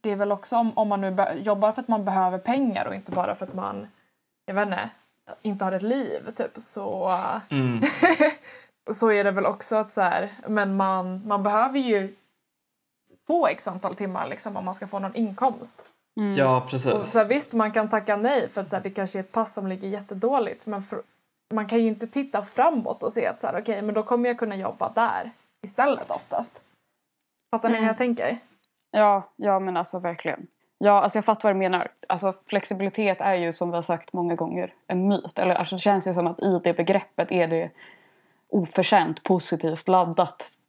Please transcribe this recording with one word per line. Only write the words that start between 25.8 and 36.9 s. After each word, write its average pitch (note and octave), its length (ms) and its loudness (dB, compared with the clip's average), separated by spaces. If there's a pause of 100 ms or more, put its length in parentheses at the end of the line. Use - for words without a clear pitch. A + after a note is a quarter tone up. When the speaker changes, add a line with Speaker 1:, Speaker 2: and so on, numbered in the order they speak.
Speaker 1:
oftast. - 520 -6 (920)
Fattar A3+ 140 0
ni A3+ 60 6
hur A3 80 0
Speaker 3:
Mm. A3 60 4
Speaker 1:
jag A3 100 0
tänker? A#3 400 0 (520)
Speaker 3:
Ja, G3+ 460 4
ja, G3+ 220 2
men F#3+ 180 -2
alltså F3 220 -4
verkligen. F3 480 -6 (320)
Ja, G3+ 240 6
alltså G#3 160 2
jag G#3 60 -2
fattar G#3+ 240 2
vad G3 60 4
du G3 40 0
menar. F3+ 300 0 (200)
Alltså F#3+ 240 0 (140)
flexibilitet G3 720 -2
är G3 140 2
ju, E3+ 180 0
som F3 180 -4
vi E3+ 60 -2
har E3+ 60 -2
sagt E3 300 -4
många E3+ 220 0
gånger, E3+ 400 -4 (120)
en F#3 220 0
myt. G3 300 0
Eller F#3 160 4
alltså, - 220 -2
det F3+ 40 -6
känns G3 260 4
ju F3+ 80 0
som F3 120 2
att E3+ 160 -4
i F#3 220 4
det E3+ 100 4
begreppet F3+ 580 0